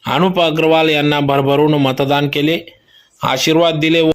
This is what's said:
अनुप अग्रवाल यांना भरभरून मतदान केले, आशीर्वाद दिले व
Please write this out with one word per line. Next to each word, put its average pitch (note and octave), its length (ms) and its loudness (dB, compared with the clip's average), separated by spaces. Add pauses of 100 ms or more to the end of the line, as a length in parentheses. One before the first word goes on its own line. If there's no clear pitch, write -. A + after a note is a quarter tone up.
अनुप F3 340 0
अग्रवाल D#3+ 500 2
यांना D3 300 0
भरभरून C#3 540 0
मतदान C#3 600 0
केले, D3+ 260 -2 (600)
आशीर्वाद D#3+ 540 0
दिले D#3+ 260 0
व D#3+ 140 0